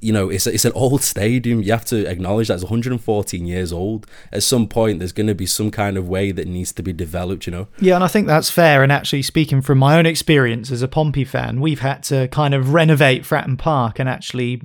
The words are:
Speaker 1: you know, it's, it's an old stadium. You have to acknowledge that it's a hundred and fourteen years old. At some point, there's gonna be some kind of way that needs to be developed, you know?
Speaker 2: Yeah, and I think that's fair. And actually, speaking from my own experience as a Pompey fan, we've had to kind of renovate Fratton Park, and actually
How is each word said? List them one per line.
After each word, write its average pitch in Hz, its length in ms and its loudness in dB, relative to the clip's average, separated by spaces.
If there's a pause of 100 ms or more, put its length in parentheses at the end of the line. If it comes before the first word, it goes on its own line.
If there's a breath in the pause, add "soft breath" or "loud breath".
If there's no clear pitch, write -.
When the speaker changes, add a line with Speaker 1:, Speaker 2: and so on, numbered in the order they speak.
Speaker 1:
you 110 120 0
know, 95 180 2
it's, 95 180 -2
it's 110 160 0
an 120 80 2
old 127 280 2
stadium. 117 640 0
You 95 80 -2
have 113 140 0
to 101 260 -2
acknowledge 92 380 -2
that 117 60 2
it's 90 100 -6
a 90 40 -6
hundred 117 220 -2
and 120 100 -4
fourteen 98 460 -2
years 87 260 -4
old. 104 320 -6 (280 loud breath)
At 104 100 -4
some 117 240 2
point, 110 320 0
there's 92 140 -6
gonna 107 220 0
be 92 120 -6
some 107 240 -2
kind 101 260 -2
of 92 120 -4
way 95 240 -2
that 90 160 -6
needs 90 240 -6
to - 100 -10
be 87 100 -4
developed, 87 540 -6
you 87 60 -8
know? 90 160 -8 (100)
Speaker 2:
Yeah, 185 160 4
and 180 80 2
I 180 60 2
think 208 180 2
that's 151 240 2
fair. 151 320 6
And 135 80 4
actually, 139 320 0
speaking 143 380 0
from 135 180 2
my 139 180 6
own 170 100 6
experience 135 640 0
as 120 100 -4
a 131 60 -2
Pompey 143 360 0
fan, 123 360 -4
we've 151 180 -2
had 135 260 -4
to 135 240 0
kind 143 240 0
of 135 200 0
renovate 151 500 4
Fratton 139 340 -2
Park, 131 440 0
and 131 80 -2
actually 123 560 -6